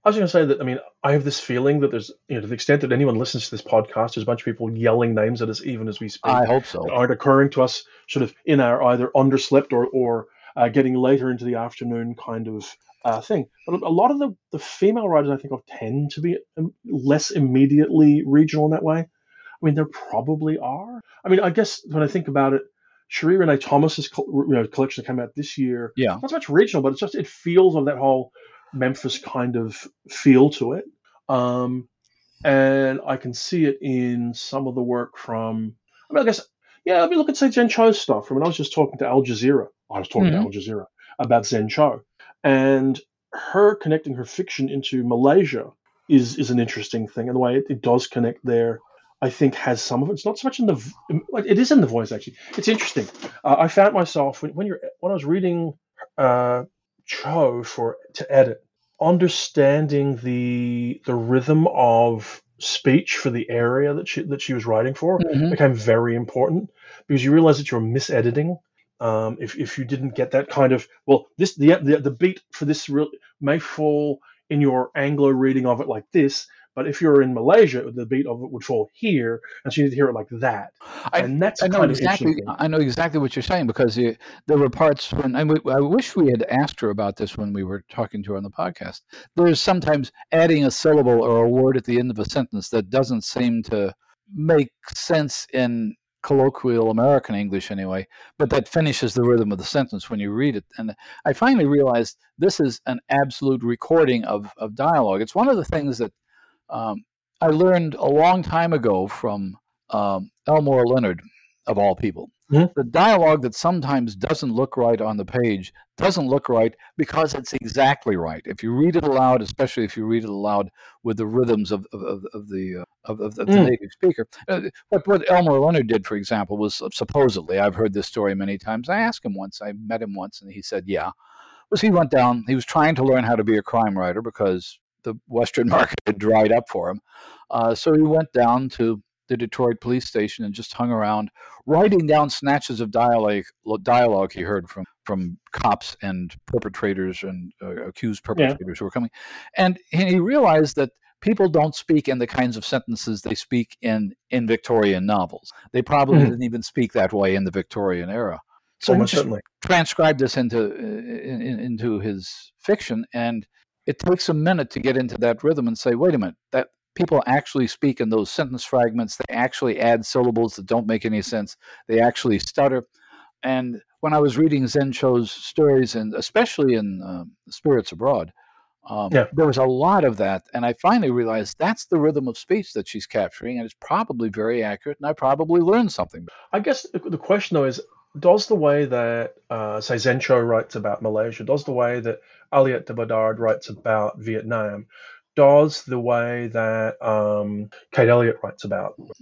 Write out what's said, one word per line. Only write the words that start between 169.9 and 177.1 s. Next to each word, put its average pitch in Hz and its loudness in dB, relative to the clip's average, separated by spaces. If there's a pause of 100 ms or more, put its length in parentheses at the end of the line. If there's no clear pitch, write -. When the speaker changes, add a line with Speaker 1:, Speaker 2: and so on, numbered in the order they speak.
Speaker 2:
syllables 117 0
that 95 -14
don't 117 -2
make 110 -2
any 107 -2
sense. 104 -6 (320)
They 113 2
actually 117 2
stutter." 131 -2 (580)
And 127 -4 (200)
when 156 -2
I 151 4
was 135 2
reading 147 2
Zen 139 0
Cho's 120 0
stories, 135 0
and 107 -6
especially 151 0
in, 98 -4
um, 90 -12 (160)